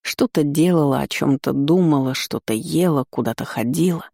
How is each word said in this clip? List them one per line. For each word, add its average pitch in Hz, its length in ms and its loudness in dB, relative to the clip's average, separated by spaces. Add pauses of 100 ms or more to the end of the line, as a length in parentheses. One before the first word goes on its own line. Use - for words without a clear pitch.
Что-то - 420 -2
делала, 147 580 2
о 139 60 -4
чем-то - 460 0
думала, 143 600 2
что-то - 380 -6
ела, 156 560 0
куда-то 113 360 -4
ходила. 160 680 -2